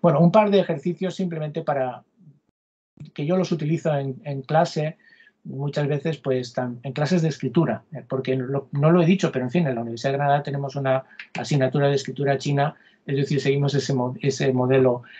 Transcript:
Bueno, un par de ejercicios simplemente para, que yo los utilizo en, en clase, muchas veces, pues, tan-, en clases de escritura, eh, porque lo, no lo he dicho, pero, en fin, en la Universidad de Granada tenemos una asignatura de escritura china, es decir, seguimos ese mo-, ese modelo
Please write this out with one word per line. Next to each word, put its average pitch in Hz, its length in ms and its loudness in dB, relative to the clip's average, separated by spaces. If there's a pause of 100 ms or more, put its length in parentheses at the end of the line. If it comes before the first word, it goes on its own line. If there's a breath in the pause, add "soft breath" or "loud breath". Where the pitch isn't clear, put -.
Bueno, 160 180 4
un 170 100 6
par 214 200 4
de 196 100 6
ejercicios 175 540 -2
simplemente 160 480 -6
para, 127 420 -4 (1080)
que 147 120 -6
yo 180 100 2
los 185 160 0
utilizo 156 440 -2
en, 135 280 -6
en 139 180 -8
clase, 156 540 -2 (480 soft breath)
muchas 143 440 -4
veces, 147 300 -2
pues, 127 340 -2
tan-, 123 300 -6
en 135 100 -8
clases 151 300 0
de 160 60 2
escritura, 139 640 -2
eh, 139 140 -12
porque 131 300 -2
lo, 135 360 -4
no 147 180 4
lo 175 120 6
he 160 40 4
dicho, 175 260 4
pero, 127 120 -2
en 127 60 -4
fin, 175 160 2
en 131 80 0
la 117 60 -4
Universidad 117 320 -4
de 139 60 -2
Granada 143 240 2
tenemos 139 340 -6
una 131 280 0 (340 loud breath)
asignatura 139 500 2
de 139 60 2
escritura 139 440 -2
china, 143 360 0 (320 soft breath)
es 139 100 -2
decir, 139 240 0
seguimos 139 340 2
ese 135 200 0
mo-, 127 260 0
ese 135 320 0
modelo 127 500 4 (180 loud breath)